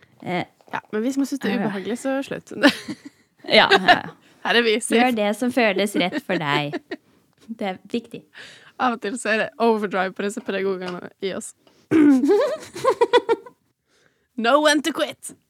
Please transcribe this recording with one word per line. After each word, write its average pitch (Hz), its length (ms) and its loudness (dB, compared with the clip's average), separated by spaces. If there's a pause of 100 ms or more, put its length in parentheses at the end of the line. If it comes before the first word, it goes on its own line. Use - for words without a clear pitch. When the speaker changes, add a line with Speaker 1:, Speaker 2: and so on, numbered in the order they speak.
(240)
Speaker 1:
Eh, 180 200 -6 (300)
Speaker 2:
Ja, - 60 -4 (120)
men 214 120 -4
hvis 262 140 -4
man 277 80 0
synes 269 140 -6
det 202 120 -4
er 240 80 -2
Speaker 1:
ja. 202 80 -2
Speaker 2:
ubehagelig, 196 300 -6
så 269 260 -4
slutt. - 280 -12 (520)
<laughs> - 420 -20
Speaker 1:
Ja, - 260 6
ja, 381 80 6
ja. 370 300 4 (360)
Speaker 2:
Her 185 100 2
er 233 80 4
vi 220 160 2
safe. 220 200 0
Speaker 1:
Gjør 247 160 2
det 208 220 0
som 247 140 -2
føles 208 440 0
rett 262 280 -2
for 180 140 -4
deg. 147 380 -2 (720)
Det 226 200 -10
er 185 200 -8
viktig. - 360 -8 (560)
Speaker 2:
Av 247 140 0
og 226 80 -10
til 202 160 -6
så 226 160 -6
er 220 40 0
det 202 200 -2
overdrive 208 560 0
på 196 100 -6
disse 208 180 -6
pedagogene 190 680 -6 (120)
i 190 120 -6
oss. - 200 -10 (380)
<laughs> - 40 2 (2500)
No 247 240 4
one 302 200 4
to 294 120 -2
quit. - 400 -6 (160)